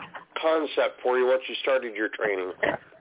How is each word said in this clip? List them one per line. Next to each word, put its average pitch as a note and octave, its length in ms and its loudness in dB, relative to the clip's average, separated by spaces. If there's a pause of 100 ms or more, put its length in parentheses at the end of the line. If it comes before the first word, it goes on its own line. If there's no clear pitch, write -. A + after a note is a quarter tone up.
(400)
concept D#3 600 0
for B2 160 2
you B2+ 80 4
once B2+ 220 4
you A#2+ 140 -8
started B2 320 0
your G#2+ 140 0
training? F#2+ 440 -2 (480)